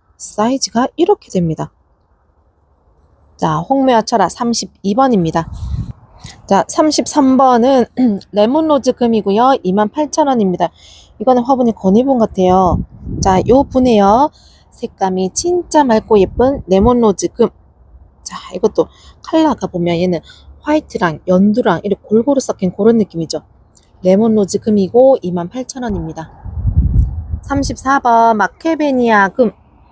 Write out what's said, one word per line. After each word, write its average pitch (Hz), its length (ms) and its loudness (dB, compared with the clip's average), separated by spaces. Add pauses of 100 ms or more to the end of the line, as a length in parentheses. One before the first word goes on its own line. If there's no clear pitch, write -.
(180)
사이즈가 247 760 -2
이렇게 370 360 -4
됩니다. 160 420 -4 (1700)
자, 160 220 -2
홍묘와 262 420 0
철화 202 260 0
삼십이 220 680 -6
번입니다. 185 560 0 (960)
자, 196 220 2
삼십삼 285 680 0
번은 254 480 2 (100)
<clears throat> 233 360 -2
레몬로즈 262 600 0
금이고요. 233 680 0
이만 208 260 0
팔천 302 400 -2
원입니다. 185 420 0 (500)
이거는 247 240 2
화분이 247 320 0
건의분 240 420 2
같아요. 185 640 2 (420)
자, 185 260 2
요 262 140 4
분에요. 247 680 2 (400)
색감이 190 640 -4
진짜 339 520 0
맑고 220 340 2
예쁜 254 480 0
레몬로즈 202 640 2
금. 220 200 0 (760)
자, - 120 -16 (160)
이것도 185 360 -2 (340)
컬러가 311 460 -2
보면 170 280 -4
얘는 175 220 -2 (420)
화이트랑 233 680 -2
연두랑 208 560 2
이렇게 196 180 -4
골고루 254 380 0
섞인 - 340 -6
그런 226 240 2
느낌이죠. 165 440 -6 (600)
레몬로즈 208 560 2
금이고 233 640 2
이만 175 280 -6
팔천 254 340 -10
원입니다. 160 480 -10 (1120)
삼십사 269 580 -2
번 226 380 2
마케베니아 247 880 0
금. 220 240 -2 (400)